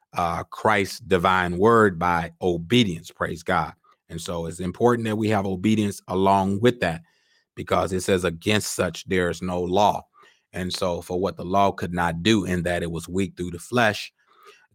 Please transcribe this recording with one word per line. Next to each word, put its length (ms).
uh, 320
Christ's 540
divine 580
word 420
by 320
obedience, 680
praise 320
God. 300
And 120
so 240
it's 140
important 480
that 100
we 120
have 160
obedience 640
along 540
with 180
that, 220
because 360
it 100
says, 220
"Against 480
such 340
there 240
is 120
no 200
law." 440
And 180
so 300
for 180
what 180
the 80
law 260
could 220
not 300
do 220
in 180
that 200
it 80
was 180
weak 260
through 160
the 80
flesh, 540